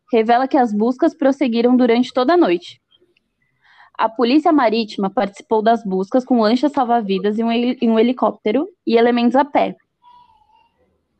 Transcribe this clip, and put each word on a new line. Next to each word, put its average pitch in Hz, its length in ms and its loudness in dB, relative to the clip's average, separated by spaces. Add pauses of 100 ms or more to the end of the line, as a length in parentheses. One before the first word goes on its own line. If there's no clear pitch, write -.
(120)
revela 233 340 2
que 262 100 -2
as 247 160 2
buscas 247 400 0
prosseguiram 247 640 0
durante 247 360 0
toda 262 220 0
a - 20 4
noite. 185 440 -2 (1200)
A 220 100 -2
Polícia 262 440 0
Marítima 226 580 -2
participou 214 500 -4
das 226 240 0
buscas 196 400 -2
com 247 160 0
lanchas 240 300 0
salva-vidas 214 680 -2
e 233 40 -2
um 226 80 -2
heli-, 240 320 -2
e 233 60 0
um 226 100 2
helicóptero 233 680 -2 (180)
e 226 100 0
elementos 240 380 2
a 277 100 2
pé. 190 320 -2 (1400)